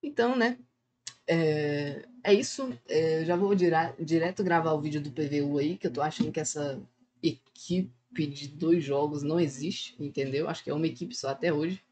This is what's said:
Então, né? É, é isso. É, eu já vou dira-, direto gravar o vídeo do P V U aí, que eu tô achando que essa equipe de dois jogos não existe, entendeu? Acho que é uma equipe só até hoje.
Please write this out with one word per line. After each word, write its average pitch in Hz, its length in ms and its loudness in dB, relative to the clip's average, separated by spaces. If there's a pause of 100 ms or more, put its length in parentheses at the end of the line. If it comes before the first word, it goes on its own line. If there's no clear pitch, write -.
Então, 254 340 2
né? 247 220 2 (680)
É, 147 800 2 (160)
é 202 120 6
isso. 262 380 0 (160)
É, 160 340 2
eu - 40 0
já 175 100 2
vou 196 180 4
dira-, 165 440 2
direto 165 460 0
gravar 165 280 4
o 151 80 2
vídeo 147 200 -2
do 147 100 -8
P 151 160 -4
V 143 160 0
U 143 160 0
aí, 156 200 0
que - 80 -4
eu 127 60 0
tô 139 100 -2
achando 156 300 -2
que 160 80 -4
essa 147 400 -6 (420)
equipe - 1040 -4
de 143 220 -10
dois 160 360 2
jogos 143 380 0
não 156 180 0
existe, 139 580 -4
entendeu? 139 500 -4
Acho 160 140 -8
que - 80 -6
é 143 40 0
uma 156 120 0
equipe 160 280 -6
só 135 160 -6
até 165 220 0
hoje. 165 400 -2